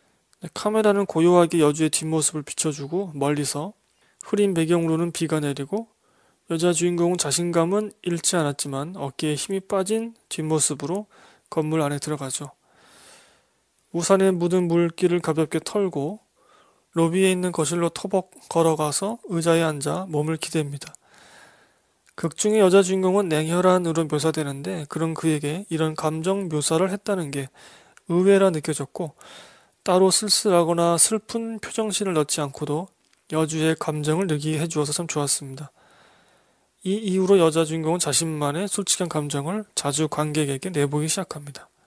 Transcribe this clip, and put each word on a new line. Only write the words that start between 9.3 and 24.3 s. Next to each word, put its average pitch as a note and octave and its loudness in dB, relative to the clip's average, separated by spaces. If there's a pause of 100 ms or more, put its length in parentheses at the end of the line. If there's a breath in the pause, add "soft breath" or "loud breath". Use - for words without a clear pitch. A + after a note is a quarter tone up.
힘이 F#3+ -6
빠진 G#3+ -4 (140)
뒷모습으로 D#3 -2 (440 soft breath)
건물 D#3 0
안에 D3 -2
들어가죠. C#3+ -8 (1400 soft breath)
우산에 F#3+ 4
묻은 F3 2
물기를 E3+ 2
가볍게 D#3+ 0
털고 F#3 -4 (720 soft breath)
로비에 E3+ 2
있는 F3+ -2
거실로 E3+ 0
터벅 F#3+ -4 (180)
걸어가서 E3 0
의자에 E3 2
앉아 D#3 -2
몸을 D#3 -2
기댑니다. C#3+ -6 (1200 soft breath)
극중의 G#3+ 0
여자 G3 8
주인공은 F#3+ 2
냉혈한으로 E3 2
묘사되는데 D3+ -4